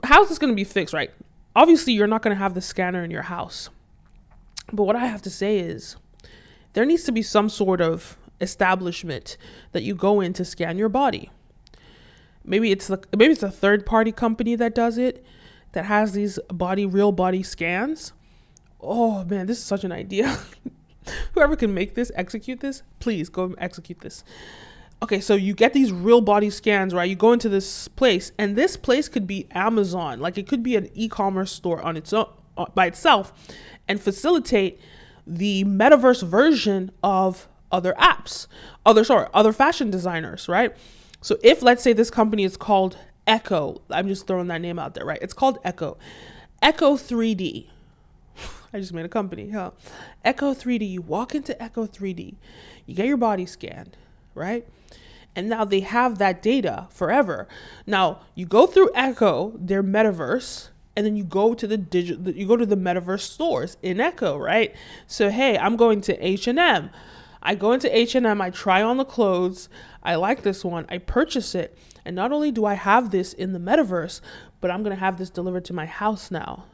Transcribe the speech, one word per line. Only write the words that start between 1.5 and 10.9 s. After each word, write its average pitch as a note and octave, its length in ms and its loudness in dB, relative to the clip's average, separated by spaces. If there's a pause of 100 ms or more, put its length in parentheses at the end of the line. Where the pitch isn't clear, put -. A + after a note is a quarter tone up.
Obviously, D4+ 360 8
you're G#3 140 4
not A3 160 0
gonna G#3 140 0
have G3 180 -2
the F#3 60 -8
scanner F3+ 420 -4
in E3+ 80 -8
your - 120 -8
house. - 480 -12 (1040)
But G#3 120 0
what G#3+ 120 2
I A#3+ 100 -2
have G#3+ 160 -6
to F#3+ 80 -10
say G3+ 280 -2
is, - 380 -10 (760)
there A3 120 2
needs E4 200 2
to B3+ 80 -4
be A3 100 -2
some G#3+ 260 2
sort F#3 320 0
of E3 360 -4 (240)
establishment F3+ 960 -4 (360)
that - 100 -4
you G3+ 120 -4
go G3+ 260 2
in F3+ 140 -2
to F#3 100 -6
scan E3+ 340 -6
your A3 100 0
body. B3+ 420 -2 (1160)